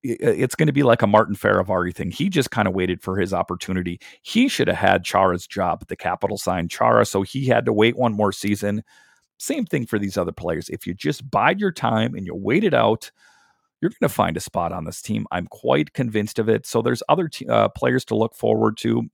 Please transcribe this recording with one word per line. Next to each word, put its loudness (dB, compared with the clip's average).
I, -4
it's 2
gonna 2
be 2
like 6
a 4
Martin 6
Fehervary 2
thing. -6
He -2
just 0
kinda 2
waited -2
for -2
his 0
opportunity. -4
He 2
shoulda 0
had 4
Chara's 2
job. -4
The -8
Capitals -4
signed -2
Chara, 2
so -2
he -6
had 2
to 0
wait 2
one 0
more 0
season. -4
Same -4
thing -2
for -2
these -4
other -2
players. -6
If -12
you -6
just -6
bide 2
your -2
time -2
and -10
you -10
wait 0
it 2
out, 2
you're 0
gonna 2
find 0
a -4
spot -4
on -8
this -12
team. -4
I'm -4
quite 0
convinced -2
of 0
it. 2
So -2
there's -2
other 2
t-, -12
uh, 4
players 0
to -2
look 0
forward 0
to. -2